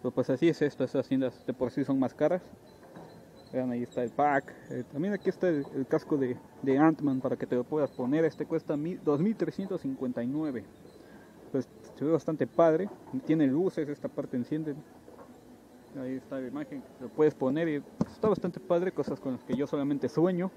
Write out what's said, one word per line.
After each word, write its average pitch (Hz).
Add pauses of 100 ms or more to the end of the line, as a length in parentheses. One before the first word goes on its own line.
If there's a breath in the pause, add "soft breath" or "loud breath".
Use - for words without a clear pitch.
Pero 127
pues -
así 165
es 156
esto, 139
esas 131
tiendas 131
de 120
por 123
sí 143
son 135
más 127
caras. 165 (1080)
Vean, 127
ahí 120
está 123
el 117
pack. 139 (160)
Eh, 127
también 180
aquí 185
está 180
el, 143 (100)
el 135
casco -
de, 127 (240)
de 135
Ant-Man 143
para 123
que 127
te 127
lo 123
puedas 151
poner. 143
Este 156
cuesta 156
mil, 165
dos 147
mil 214
trescientos 190
cincuenta 127
y 120
nueve. 139 (880 loud breath)
Pues 131 (260)
se 135
ve 156
bastante 156
padre. 170 (340)
Tiene 156
luces, 156
esta 143
parte 127
enciende. 151 (1200)
Ahí 131
está 131
la 127
imagen, 143 (180)
lo 123
puedes 151
poner 147
y 143 (280)
está -
bastante 180
padre, 180
cosas 147
con 131
las 123
que 127
yo 139
solamente 139
sueño. 180